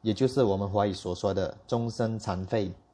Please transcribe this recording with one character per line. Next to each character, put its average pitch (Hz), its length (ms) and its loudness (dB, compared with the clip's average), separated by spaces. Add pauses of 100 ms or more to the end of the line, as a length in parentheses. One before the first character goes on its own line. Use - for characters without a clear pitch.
也 107 140 2
就 131 120 2
是 131 160 4
我 98 140 4
们 98 100 0
华 101 200 2
语 101 80 0
所 92 200 -4
说 98 200 0
的 92 200 -2 (120)
终 117 240 -2
身 113 280 -2
残 92 280 -4
废。 98 260 0 (220)